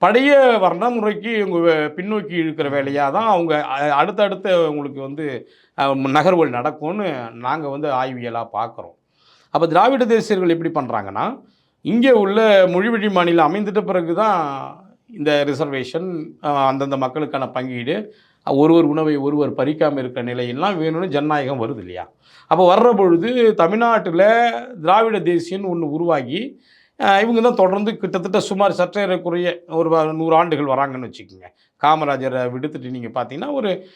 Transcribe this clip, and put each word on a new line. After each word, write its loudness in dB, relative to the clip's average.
பழைய 6
வர்ண 2
முறைக்கு -2
இவங்க 0
வே-, 2
பின்னோக்கி -6
இழுக்கிற -2
வேலையா -2
தான் -2
அவங்க 0
அ-, -2
அடுத்தடுத்த 0
உங்களுக்கு -8
வந்து, -8
அஹ், 0
நகர்வுகள் 4
நடக்கும்னு -6
நாங்க -6
வந்து -6
ஆய்வியலா -4
பார்க்குறோம். -8
அப்ப 0
திராவிட 2
தேசியர்கள் 2
எப்படி 0
பண்றாங்கன்னா, -4
இங்கே 2
உள்ள 6
மொழிவழி 0
மாநிலம் 4
அமைந்துட்ட -2
பிறகு -2
தான் 0
இந்த 2
ரிசர்வேஷன், -4
அஹ், 0
அந்தந்த -2
மக்களுக்கான -4
பங்கீடு, -6
ஒரு 4
ஒரு 6
உணவை 0
ஒருவர் -2
பறிக்காம 0
இருக்கிற -8
நிலையெல்லாம் -4
வேணும்னு -4
ஜனநாயகம் -2
வருது -6
இல்லையா? -14
அப்ப 4
வர்ற 4
பொழுது 2
தமிழ்நாட்டுல 2
திராவிட 2
தேசியன்னு -2
ஒண்ணு -4
உருவாகி, -2
அஹ், 4
இவங்க 2
தான் 2
தொடர்ந்து 2
கிட்டத்தட்ட -2
சுமார் 0
சற்றேறக்குறைய -2
ஒரு 0
வ-, 2
நூறு 2
ஆண்டுகள் 2
வராங்கன்னு -4
வச்சுக்கோங்க. -20
காமராஜரை 0
விடுத்துட்டு -8
நீங்க -10
பார்த்தீங்கன்னா -8
ஒரு, -2